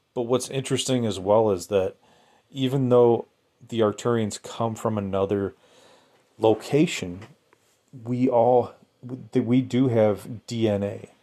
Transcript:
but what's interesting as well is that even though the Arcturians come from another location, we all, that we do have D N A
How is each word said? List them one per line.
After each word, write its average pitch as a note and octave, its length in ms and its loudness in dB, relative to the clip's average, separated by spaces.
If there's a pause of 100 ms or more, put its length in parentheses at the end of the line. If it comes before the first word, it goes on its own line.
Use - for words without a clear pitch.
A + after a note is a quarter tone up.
(140)
but B2+ 80 -4
what's B2 280 -2
interesting C3 560 -2
as G2 140 -4
well G#2 300 4
is F2+ 180 -4
that G2 260 0 (560)
even C3 380 -2
though A#2+ 380 4 (420)
the A2+ 120 -2
Arcturians G#2+ 640 0
come A2+ 320 -6
from A2 240 -4
another G2 560 -2 (840)
location, G#2+ 800 0 (840)
we B2 240 0
all, A#2+ 440 4 (600)
that B2+ 100 2
we A#2+ 180 2
do B2+ 280 0
have A2 580 0
D A2+ 220 -2
N G2+ 140 0
A G#2 280 -8 (120)